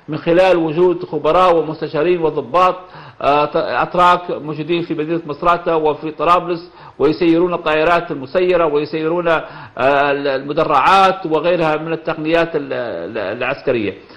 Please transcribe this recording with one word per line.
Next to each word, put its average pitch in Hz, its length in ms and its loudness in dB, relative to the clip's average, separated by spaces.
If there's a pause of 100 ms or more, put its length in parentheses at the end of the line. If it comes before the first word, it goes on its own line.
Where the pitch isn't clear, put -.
من 151 100 -6
خلال 180 400 4
وجود 170 480 0
خبراء 165 500 2
ومستشارين 156 680 -2
وضباط، 151 540 0 (460)
آه، 143 340 2
أتراك 170 760 2
موجودين 151 520 -4
في 170 120 -6
مدينة 156 320 -4
مصراتة 170 500 0
وفي 151 360 -2
طرابلس، 170 600 0 (280)
ويسيرون 165 540 2
الطائرات 170 580 0
المسيرة 175 540 0
ويسيرون، 156 640 -2
آه، 160 160 2 (680)
المدرعات 156 1120 2
وغيرها 160 500 0
من 160 180 -6
التقنيات 160 640 -2
ال-، 139 180 -6
ال-، 107 640 -6
العسكرية. 123 560 -4 (240)